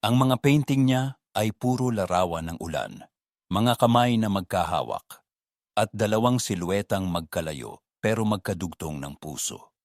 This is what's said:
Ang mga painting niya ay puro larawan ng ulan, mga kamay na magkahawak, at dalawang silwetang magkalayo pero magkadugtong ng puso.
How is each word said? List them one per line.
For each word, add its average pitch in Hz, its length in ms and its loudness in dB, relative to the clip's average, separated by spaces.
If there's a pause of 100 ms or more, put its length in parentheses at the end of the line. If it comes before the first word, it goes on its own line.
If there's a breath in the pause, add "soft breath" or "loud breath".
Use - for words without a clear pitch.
Ang 123 160 4
mga 131 240 2
painting 139 400 4
niya 131 320 0 (160)
ay 107 160 0
puro 127 400 -2
larawan 90 640 -2
ng - 80 -10
ulan, 58 400 -6 (480)
mga 113 320 2
kamay 120 400 4
na 107 80 0
magkahawak, 85 960 -4 (480)
at 107 160 0
dalawang 110 480 2
silwetang 95 720 -2
magkalayo 78 720 -6 (160)
pero 110 240 0
magkadugtong 85 800 -4
ng 71 160 -12
puso. - 560 -10 (120)